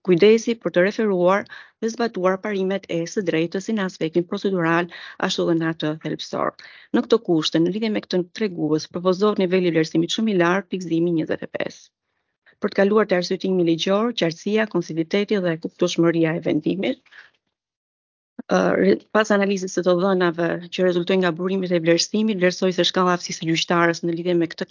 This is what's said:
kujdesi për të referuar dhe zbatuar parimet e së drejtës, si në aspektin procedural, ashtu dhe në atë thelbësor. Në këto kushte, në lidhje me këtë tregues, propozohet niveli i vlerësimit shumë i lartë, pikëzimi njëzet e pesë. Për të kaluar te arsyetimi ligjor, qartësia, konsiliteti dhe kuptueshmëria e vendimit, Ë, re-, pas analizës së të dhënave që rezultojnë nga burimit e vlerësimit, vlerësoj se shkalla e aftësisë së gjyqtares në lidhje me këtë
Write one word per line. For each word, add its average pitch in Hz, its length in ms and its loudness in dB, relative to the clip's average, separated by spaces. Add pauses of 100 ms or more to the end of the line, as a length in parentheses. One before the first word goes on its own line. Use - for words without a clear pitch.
kujdesi 220 480 4
për 175 160 -6
të 180 160 4
referuar 196 560 2 (400)
dhe 226 80 -4
zbatuar 190 480 -2
parimet 196 480 -4
e 170 160 -2
së 190 240 -4
drejtës, 165 400 -2
si 226 80 -2
në 202 140 -2
aspektin 170 340 -2
procedural, 175 640 0 (320)
ashtu 190 300 -2
dhe 165 100 2
në 165 140 -2
atë 156 180 -4 (140)
thelbësor. - 500 -6 (400)
Në 240 80 0
këto 226 240 4
kushte, 160 320 2
në 180 160 0
lidhje 220 160 -2
me 208 160 -4
këtë 180 160 0 (160)
tregues, 160 480 -2
propozohet 185 560 0
niveli 180 240 2
i 160 80 2
vlerësimit 165 400 0
shumë 220 160 0
i 180 80 2
lartë, 180 320 0
pikëzimi 170 480 0
njëzet - 240 -4
e - 160 -12
pesë. - 260 -10 (720)
Për 202 140 -6
të - 80 -18
kaluar 208 260 4
te 208 80 0
arsyetimi 180 480 0
ligjor, 190 460 0 (100)
qartësia, 202 480 -2
konsiliteti 180 720 -2
dhe 180 140 0 (100)
kuptueshmëria 165 720 0
e 170 80 -6
vendimit, 175 560 -2 (1500)
Ë, 185 100 2 (220)
re-, 190 200 4 (120)
pas 214 220 2
analizës 196 420 0
së 180 80 0
të 180 160 4
dhënave 175 460 0 (260)
që 185 140 0
rezultojnë 180 340 2
nga 180 160 2
burimit 185 380 -4
e 175 100 2
vlerësimit, 190 560 2
vlerësoj 180 320 2
se 175 160 0
shkalla 180 240 2
e 175 60 0
aftësisë - 240 -10
së 165 60 -4
gjyqtares 170 520 2
në 170 160 -4
lidhje 175 220 0
me 165 100 2
këtë - 220 -10